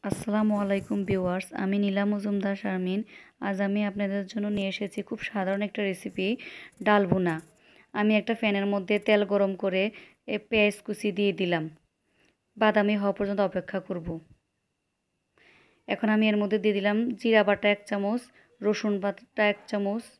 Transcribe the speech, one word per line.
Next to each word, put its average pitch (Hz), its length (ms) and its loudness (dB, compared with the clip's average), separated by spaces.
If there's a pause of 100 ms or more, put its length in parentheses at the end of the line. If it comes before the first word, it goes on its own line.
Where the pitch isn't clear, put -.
আসসালামু 214 540 0
আলাইকুম 196 360 -2 (100)
ভিউয়ার্স, 185 380 0 (160)
আমি 196 220 0
নীলা 202 280 0
মজুমদার 202 500 -2
শারমিন। 185 380 -2 (460)
আজ 196 100 -2 (100)
আমি 202 140 0 (100)
আপনাদের 202 320 -4 (100)
জন্য 208 140 -4 (100)
নিয়ে 196 180 -2
এসেছি - 240 -6 (100)
খুব 220 100 -8 (120)
সাধারণ 196 380 -2
একটা 208 200 -6
recipe, 185 380 -4 (600)
ডাল 208 240 6
ভুনা। 175 240 2 (600)
আমি 208 260 2
একটা 220 200 -2
প্যানের 202 320 0
মধ্যে 202 220 -2 (120)
তেল 208 160 4 (100)
গরম 196 200 2 (100)
করে 190 200 0 (520)
এ - 20 -4 (120)
পেঁয়াজ 208 360 2
কুচি 214 240 -4 (100)
দিয়ে 202 220 2
দিলাম, 175 240 0 (920)
বাদামি 208 440 4
হওয়া 202 180 0
পর্যন্ত 202 300 -2
অপেক্ষা 185 300 -4 (100)
করব। 170 200 -8 (1800)
এখন 208 260 0
আমি 214 160 6
এর 208 120 2
মধ্যে 208 200 0
দিয়ে 208 160 4
দিলাম 208 180 2 (240)
জিরা 220 280 6
বাটা 202 260 2
এক 202 140 -4
চামচ, 208 340 -2 (380)
রসুন 208 420 0
বাটা 202 400 -4 (100)
এক 208 60 -6 (120)
চামচ 202 340 -2 (160)